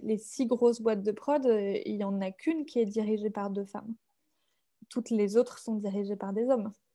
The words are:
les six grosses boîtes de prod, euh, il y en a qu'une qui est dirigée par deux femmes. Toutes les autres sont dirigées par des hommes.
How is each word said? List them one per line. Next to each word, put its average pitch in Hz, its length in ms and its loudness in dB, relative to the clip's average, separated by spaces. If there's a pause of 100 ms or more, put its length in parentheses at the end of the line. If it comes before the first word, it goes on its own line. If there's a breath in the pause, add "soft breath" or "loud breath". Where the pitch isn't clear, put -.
les 214 160 0
six - 280 -4
grosses 240 340 4
boîtes 220 220 2
de 208 100 0
prod, 285 340 0
euh, 208 380 2
il 214 120 -4
y 202 80 -2
en 196 160 -2
a 190 100 -2
qu'une 320 340 -2
qui 285 140 -2
est 226 80 4
dirigée 208 440 0
par 202 200 -4
deux 196 160 -4
femmes. 214 280 -10 (960)
Toutes 233 220 -6
les 208 260 2
autres 240 220 4
sont 226 160 -6
dirigées 202 420 -2
par 196 160 -6
des 226 160 0
hommes. 220 240 2 (220)